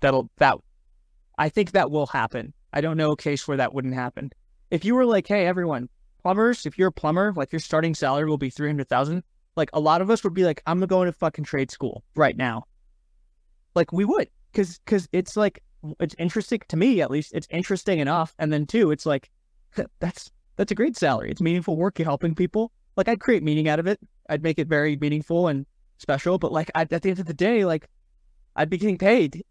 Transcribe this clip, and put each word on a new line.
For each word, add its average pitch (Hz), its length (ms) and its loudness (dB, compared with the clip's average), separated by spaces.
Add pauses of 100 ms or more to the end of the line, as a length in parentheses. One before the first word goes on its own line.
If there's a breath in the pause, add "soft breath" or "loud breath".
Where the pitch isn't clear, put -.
that'll, 135 360 2
that, 139 200 4 (800)
I 151 100 0
think 190 240 0
that 180 180 2
will 147 180 -2
happen. 127 460 -4 (200)
I 147 80 -2
don't 160 160 -2
know 156 140 2
a 147 60 0
case 143 300 -4
where 143 80 -4
that 127 180 -2
wouldn't 131 200 -4
happen. 127 380 -8 (400)
If 165 120 -2
you 226 120 2
were 254 100 4
like, 214 220 2
"Hey, 202 200 2
everyone, 165 400 -2 (360)
plumbers, 220 420 0
if 147 120 -6
you're 185 120 4
a - 20 0
plumber, 180 420 0
like, 151 200 -4
your 160 60 -4
starting 160 360 0
salary 143 300 0
will 151 120 0
be 139 120 -4
three 147 180 -6
hundred 147 220 -4
thousand," 143 340 0 (320)
like, 160 160 0
a - 80 -2
lot 156 220 4
of 190 80 0
us 226 140 2
would 180 100 -2
be 185 100 2
like, 160 220 2
"I'm 170 140 0
gonna 185 80 0
go 185 160 4
into 175 100 0
fucking 156 320 -4
trade 135 260 -2
school - 320 -8 (120)
right 151 200 2
now." 117 300 -4 (1080)
Like, 170 160 2
we 185 140 0
would, - 240 0 (240)
'cause, 185 320 0
'cause 196 260 2
it's 180 240 -2
like, 208 280 0 (360)
it's 170 200 -2
interesting 196 480 -2
to 160 100 -4
me, 208 240 4
at 127 80 0
least, 151 240 -4
it's 147 160 -6
interesting 180 480 -2
enough. 160 400 0
And 156 160 -2
then 151 140 0
two, 208 240 4
it's 151 140 -4
like, 143 260 -2 (340)
<laughs> - 340 -8
that's, - 300 -6 (260)
that's 202 160 -2
a 202 40 -2
great 233 200 0
salary. 135 360 0
It's - 100 -6
meaningful 170 340 0
work. 180 220 -2
You're 165 80 -2
helping 160 300 -2
people. 214 360 -2 (240)
Like, 196 120 0
I'd 226 120 0
create 214 220 2
meaning 151 260 2
out 151 120 2
of 170 80 -4
it. 202 120 0 (300)
I'd 151 140 -2
make 160 160 0
it 156 80 -2
very 151 280 2
meaningful 151 520 0
and 139 180 -2 (320)
special. 175 400 0
But, 175 140 -2
like, 160 240 -2
I, 160 60 2
at 165 200 -2
the 190 80 0
end 185 100 -2
of 185 60 -8
the 165 80 -6
day, 202 320 2
like, 160 220 0 (680)
I'd 156 140 0
be 185 80 -2
getting 190 220 0
paid. 190 520 2